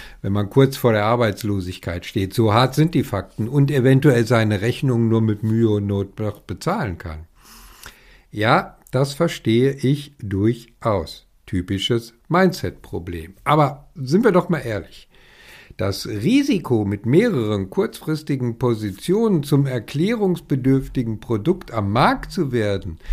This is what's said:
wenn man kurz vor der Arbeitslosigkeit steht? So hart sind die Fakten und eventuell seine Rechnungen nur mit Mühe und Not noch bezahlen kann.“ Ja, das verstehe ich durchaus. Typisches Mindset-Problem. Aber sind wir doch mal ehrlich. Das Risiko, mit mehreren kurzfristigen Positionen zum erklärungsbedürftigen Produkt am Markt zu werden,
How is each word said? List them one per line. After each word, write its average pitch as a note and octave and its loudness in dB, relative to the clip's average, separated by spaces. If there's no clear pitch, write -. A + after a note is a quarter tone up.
wenn G2 -4
man G2+ -2
kurz C3+ 4
vor A#2+ 2
der G#2 2
Arbeitslosigkeit G2+ -2
steht? F#2+ -4
So A2 4
hart B2+ 4
sind D#3 2
die C#3+ 2
Fakten G2+ -6
und C#3 2
eventuell C3+ 4
seine G#2+ 2
Rechnungen A#2 0
nur A2+ 2
mit G#2+ 0
Mühe A2 2
und G#2 0
Not G2 -4
noch G#2 -6
bezahlen A2+ -6
kann.“ D#2+ -12
Ja, B2 0
das C#3 0
verstehe C3 0
ich C#3 -2
durchaus. G2+ -2
Typisches G2 -4
Mindset-Problem. F2 -2
Aber D3 0
sind D3+ 0
wir A3+ 6
doch F3 2
mal D#3+ -2
ehrlich. A2+ -8
Das F#2+ -4
Risiko, D3 0
mit G2+ -4
mehreren A#2 2
kurzfristigen D3+ -4
Positionen C3+ 0
zum C#3 2
erklärungsbedürftigen C3+ -2
Produkt A#2 -2
am G2+ -2
Markt F#3 0
zu C#3+ -4
werden, G2 -2